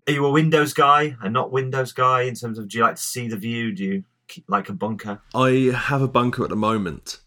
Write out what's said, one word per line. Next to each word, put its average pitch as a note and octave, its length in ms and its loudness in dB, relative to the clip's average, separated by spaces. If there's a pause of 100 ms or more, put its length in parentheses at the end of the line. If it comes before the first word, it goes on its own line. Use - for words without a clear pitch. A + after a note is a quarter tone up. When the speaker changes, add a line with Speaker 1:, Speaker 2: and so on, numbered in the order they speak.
Speaker 1:
are D3+ 40 2
you C#3+ 140 0
a C#3 40 4
windows D3+ 440 4
guy, D3 460 4
a G2 100 -6
not B2+ 220 -2
windows C3 400 -2
guy B2+ 300 4
in B2+ 120 -4
terms A2+ 240 -8
of, G#2+ 100 -10
do G#2+ 100 -6
you A#2 60 4
like A2+ 120 2
to - 60 -10
see A#2+ 260 -6
the A2 80 -4
view? A#2 360 -4
Do F#2+ 120 -6
you G2 200 -2 (220)
keep, - 220 -20
like, G2+ 200 -2
a G#2 40 -10
bunker? G#2 480 -8 (140)
Speaker 2:
I B2+ 420 4
have C#3 260 0
a C3 60 2
bunker B2 360 0
at - 60 -6
the F#2 60 -4
moment G#2+ 720 -2